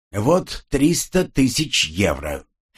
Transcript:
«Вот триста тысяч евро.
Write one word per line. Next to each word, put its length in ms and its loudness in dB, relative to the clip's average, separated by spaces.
«Вот 580 0
триста 540 2
тысяч 640 0
евро. 560 -4